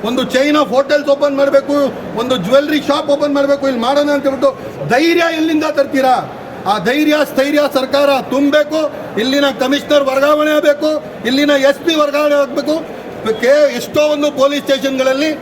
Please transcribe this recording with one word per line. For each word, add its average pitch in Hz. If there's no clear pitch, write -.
ಒಂದು 247
ಚೈನ್ 294
ಆಫ್ 285
ಹೋಟೆಲ್ಸ್ 277
ಓಪನ್ 277
ಮಾಡ್ಬೇಕು, 277
ಒಂದು 254
ಜ್ಯುವೆಲ್ಲರಿ 277
ಶಾಪ್ 294
ಓಪನ್ 285
ಮಾಡ್ಬೇಕು, 277
ಇಲ್ಲಿ 254
ಮಾಡೋಣ 285
ಅಂತ 285
ಹೇಳ್ಬಿಟ್ಟು 269
ಧೈರ್ಯ 330
ಎಲ್ಲಿಂದ 311
ತರ್ತೀರಾ? 262
ಆ 208
ಧೈರ್ಯ 294
ಸ್ಥೈರ್ಯ 285
ಸರ್ಕಾರ 277
ತುಂಬಬೇಕು. 294
ಇಲ್ಲಿನ 269
ಕಮಿಷನರ್ 277
ವರ್ಗಾವಣೆ 294
ಆಗ್ಬೇಕು, 302
ಇಲ್ಲಿನ 285
ಎಸ್ 277
ಪಿ 330
ವರ್ಗಾವಣೆ 294
ಆಗ್ಬೇಕು. 285
ಕೆ-, 269
ಎಷ್ಟೋ 302
ಒಂದು 294
ಪೊಲೀಸ್ 277
ಸ್ಟೇಷನ್ಗಳಲ್ಲಿ 269